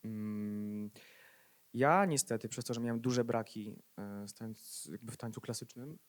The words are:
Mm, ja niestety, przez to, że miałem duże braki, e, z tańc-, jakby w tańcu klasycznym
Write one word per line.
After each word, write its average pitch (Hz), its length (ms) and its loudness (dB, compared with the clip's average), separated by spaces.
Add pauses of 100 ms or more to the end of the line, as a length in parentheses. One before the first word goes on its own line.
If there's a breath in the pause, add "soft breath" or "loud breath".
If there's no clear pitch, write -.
Mm, 104 840 -2 (840 loud breath)
ja 156 320 8
niestety, 127 440 2
przez - 160 -4
to, 123 80 0
że 117 80 0
miałem 117 180 2
duże 123 240 4
braki, 110 520 0 (220)
e, 101 300 -6
z 98 60 -12
tańc-, - 580 -10
jakby 110 200 -8
w - 60 -12
tańcu 113 240 -6
klasycznym 127 560 -8 (120)